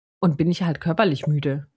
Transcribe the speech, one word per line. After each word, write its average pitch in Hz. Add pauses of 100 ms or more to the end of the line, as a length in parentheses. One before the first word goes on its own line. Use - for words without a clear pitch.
(200)
Und 165
bin 165
ich 175
halt 170
körperlich 165
müde. 143 (100)